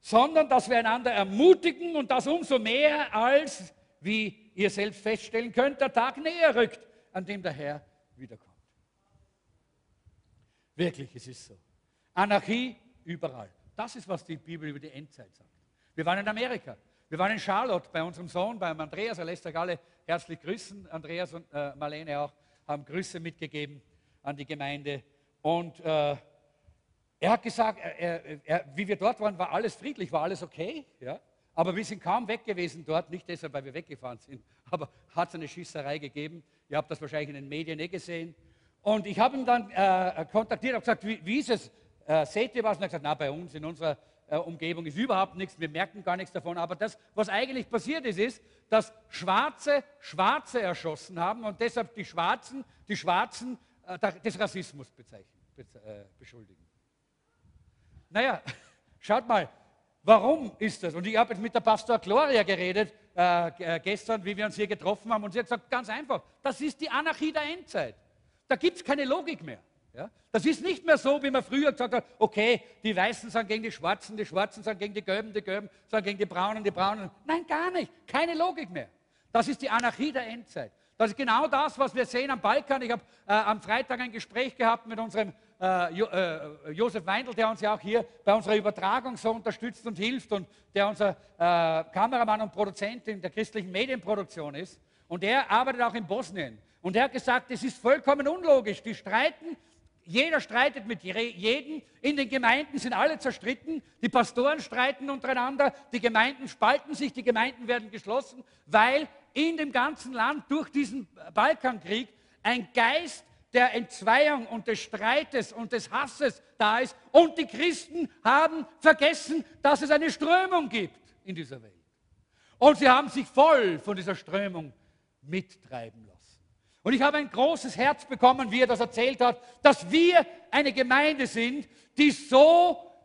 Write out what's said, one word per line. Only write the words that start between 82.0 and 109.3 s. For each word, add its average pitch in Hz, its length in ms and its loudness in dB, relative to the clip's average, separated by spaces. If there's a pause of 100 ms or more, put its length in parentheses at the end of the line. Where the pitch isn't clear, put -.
sehen 262 260 -4
am 247 120 -4
Balkan. 269 400 2
Ich 233 80 -6
hab, 233 100 -2 (260)
äh, 202 60 0
am 214 300 2
Freitag 240 380 -2
ein 247 120 -6
Gespräch 233 420 -6
gehabt 233 320 2
mit 220 120 -10
unserem, 214 340 -4 (260)
äh, 180 360 0
Jo-, 214 140 0
äh, 156 640 -4
Josef 190 340 -2
Weindl, 233 260 -2
der 220 160 2
uns 220 140 -4
ja 214 120 2
auch - 60 -6
hier 214 240 0 (180)
bei 202 120 6
unserer 214 200 2
Übertragung 214 640 0
so 226 140 -2
unterstützt 226 560 -6
und 220 100 -8
hilft 226 360 -4
und 196 140 -4 (280)
der 202 120 4
unser, 208 300 0 (220)
äh, 165 520 2
Kameramann 220 520 0
und 202 100 -6
Produzent 208 560 -4
in 202 140 -8
der 175 80 -6
christlichen 208 420 -6
Medienproduktion 196 840 -4
ist. 170 240 -12 (300)
Und 175 160 -6
er 247 260 2
arbeitet 247 300 2
auch 233 140 2
in 220 120 -4
Bosnien. 175 520 -6 (240)
Und 180 140 -4
er 240 80 6
hat 262 80 -2
gesagt, 247 380 0
es 247 120 -6
ist 247 160 -6
vollkommen 285 500 4
unlogisch. 285 540 2
Die 220 120 -8
streiten, 285 640 -2 (480)
jeder 285 340 0
streitet 240 480 0
mit 220 160 -8
je-, 214 280 -4
jedem. 254 500 -2 (220)
In 285 140 0
den 269 120 -2
Gemeinden 262 480 2
sind 240 160 -4
alle 262 260 2
zerstritten. 269 640 -6 (200)
Die 233 80 2
Pastoren 262 500 2
streiten 262 480 -2
untereinander. 269 640 0 (220)
Die 233 60 -2
Gemeinden 240 460 2
spalten 277 480 0
sich, 269 200 -6
die 254 80 -10
Gemeinden 240 460 0
werden 233 220 -2
geschlossen, 233 540 -6 (220)
weil 247 420 4 (260)